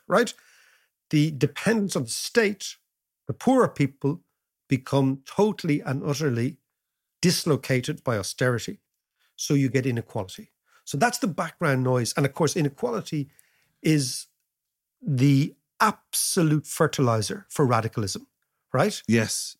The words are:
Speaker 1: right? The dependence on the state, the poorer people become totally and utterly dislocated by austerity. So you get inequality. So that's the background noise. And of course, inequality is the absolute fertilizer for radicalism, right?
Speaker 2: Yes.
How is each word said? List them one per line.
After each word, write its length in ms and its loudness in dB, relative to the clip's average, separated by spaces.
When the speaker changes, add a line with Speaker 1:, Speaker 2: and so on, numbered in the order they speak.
Speaker 1:
right? 260 2
The 200 4
dependence 640 0
on 80 0
the 60 -8
state, 680 -2
the 60 -6
poorer 340 4
people 540 -2
become 580 0
totally 560 0
and 220 -4
utterly 540 -2
dislocated 840 0
by 140 -2
austerity. 640 -4
So 180 -4
you 160 2
get 160 0
inequality. 680 -6
So 120 -8
that's 220 2
the 80 -2
background 560 -2
noise. 320 0
And 100 2
of 80 -2
course, 220 0
inequality 760 -4
is 460 0
the 520 2
absolute 840 0
fertilizer 840 0
for 160 0
radicalism, 600 -2
right? 340 0
Speaker 2:
Yes. 520 0